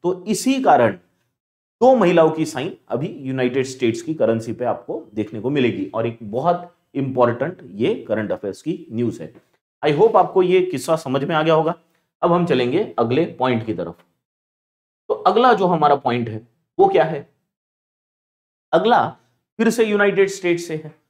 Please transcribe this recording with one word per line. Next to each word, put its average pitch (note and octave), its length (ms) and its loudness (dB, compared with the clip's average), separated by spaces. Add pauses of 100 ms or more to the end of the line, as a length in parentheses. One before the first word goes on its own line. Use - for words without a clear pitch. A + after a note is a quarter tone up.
तो F3+ 220 -4
इसी B3+ 380 -2
कारण B2+ 300 4 (880)
दो C4 160 8
महिलाओं E3+ 340 4
की D#3+ 140 -2
साइन D3 320 -8 (120)
अभी C3 320 -6
यूनाइटेड C3 440 -2
स्टेट्स A#2 380 -2
की D#3+ 120 -6
करेंसी A2+ 380 -2
पे A#2 120 -6
आपको - 380 -6 (120)
देखने G#2+ 260 -6
को A#2+ 100 -4
मिलेगी A2+ 440 -2
और A2+ 120 -4
एक A#2 160 -8
बहुत C3+ 520 -4 (200)
इंपॉर्टेंट C3 640 -2 (120)
ये A2+ 240 -2 (140)
करंट G#2 240 -4
अफेयर्स F#2+ 300 -8
की E3+ 300 -8
न्यूज़ A2 300 -4
है। - 240 -20 (380)
I D3+ 40 4
hope F3+ 280 4
आपको F#3 260 4
ये F3+ 180 4
किस्सा E3 360 -2
समझ C#3 280 -4
में E3 120 -4
आ D#3 60 0
गया E3 120 4
होगा। D#3 200 2 (480)
अब E3+ 100 2
हम F3 140 2
चलेंगे C3 520 0
अगले B2 260 0
पॉइंट B2 420 -2
की G#2+ 80 -4
तरफ। E2+ 220 -10 (1120)
तो G#3 60 0
अगला A3+ 380 4
जो F#3+ 140 2
हमारा D3+ 280 2
पॉइंट A#2+ 340 -4
है A2 180 -10 (320)
वो F#3+ 100 6
क्या F3 160 4
है? D#3 240 -8 (1400)
अगला F3+ 360 2 (500)
फिर A#3 120 2
से A3+ 140 2
यूनाइटेड G3+ 440 2
स्टेट्स E3+ 360 -4
से D#3 100 -8
है। D#3 200 -12 (160)